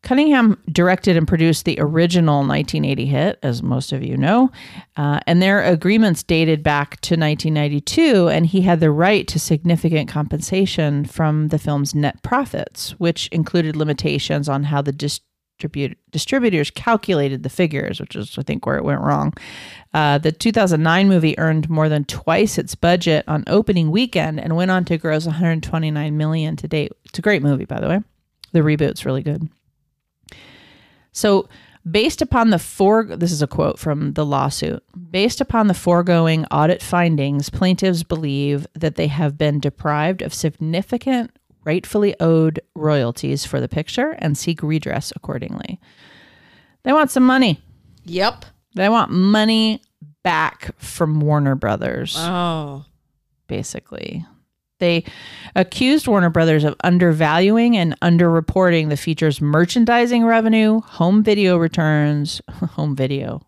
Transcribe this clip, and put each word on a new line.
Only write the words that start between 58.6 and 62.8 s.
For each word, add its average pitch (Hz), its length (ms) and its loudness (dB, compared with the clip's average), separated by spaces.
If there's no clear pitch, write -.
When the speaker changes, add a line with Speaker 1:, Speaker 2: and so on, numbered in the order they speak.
Speaker 1:
the 143 80 0
feature's 156 440 -2
merchandising 233 840 2
revenue, 220 560 4
home 196 420 2
video 202 340 4
returns, 151 880 0
<laughs> - 40 -20
home 151 460 -4